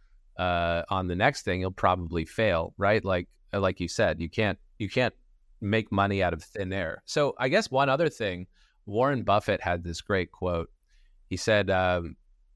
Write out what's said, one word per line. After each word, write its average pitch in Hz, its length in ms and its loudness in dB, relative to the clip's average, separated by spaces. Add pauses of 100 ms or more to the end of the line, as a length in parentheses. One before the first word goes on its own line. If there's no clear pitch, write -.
(380)
uh, 85 520 0
on 92 180 -2
the 87 80 -2
next 123 280 0
thing, 92 160 -2
you'll 92 120 -2
probably 87 540 0
fail, 87 520 0
right? 104 260 2
Like, 90 240 0 (260)
uh, 101 60 0
like 95 200 0
you 87 80 -2
said, 82 320 0
you 85 100 -4
can't, 107 300 -2 (200)
you 101 100 -6
can't 123 240 0 (460)
make 107 320 0
money 98 300 2
out 87 120 2
of 80 100 -8
thin 98 300 -8
air. 85 320 -6
So 147 340 0
I 131 100 0
guess 208 200 2
one 135 200 2
other 147 200 2
thing, 92 380 -6 (380)
Warren 123 380 0
Buffett 101 380 2
had 90 220 -2
this 85 180 -8
great 92 300 0
quote. 87 380 -4 (600)
He 92 80 -4
said, 104 320 2
um, 90 480 0 (380)